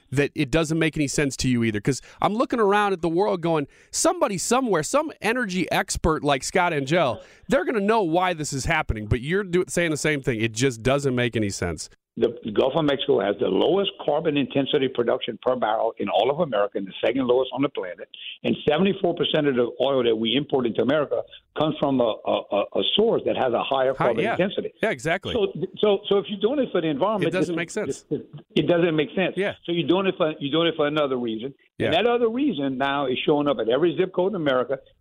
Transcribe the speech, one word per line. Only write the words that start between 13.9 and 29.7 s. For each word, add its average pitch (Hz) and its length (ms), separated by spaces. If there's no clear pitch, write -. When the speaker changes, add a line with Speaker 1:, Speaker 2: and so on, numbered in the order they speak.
Speaker 2:
carbon 151 300
intensity 135 500
production 120 560
per 127 140
barrel 110 420
in 104 100
all 98 220
of 147 80
America 107 400
and 98 80
the 92 60
second 123 220
lowest 127 260
on 127 80
the 143 80
planet. 92 400
And 117 120
seventy-four 175 480
percent 147 320
of 131 80
the 120 240
oil 131 240
that 117 100
we 113 220
import 139 280
into 113 160
America 123 420
comes 156 220
from 139 200
a, 113 140
a, 104 160
a, 101 80
a 101 60
source 202 320
that 107 100
has 120 160
a 107 120
higher 135 300
Speaker 1:
Hi-, 160 100
Speaker 2:
carbon - 180
Speaker 1:
yeah. 220 100
Speaker 2:
intensity. 190 480
Speaker 1:
Yeah, 226 100
exactly. 160 420
Speaker 2:
So, 196 200
so, 202 200
so 202 100
if 196 100
you're 202 100
doing 247 260
it - 60
for 185 100
the 160 60
environment, 170 480
Speaker 1:
It - 20
doesn't 180 160
Speaker 2:
this 165 40
Speaker 1:
make 170 140
sense. 208 180
Speaker 2:
is, - 200
this, 151 120
it 156 140
doesn't 170 260
make 156 220
sense. 180 200
Speaker 1:
Yeah. 190 180
Speaker 2:
So 170 80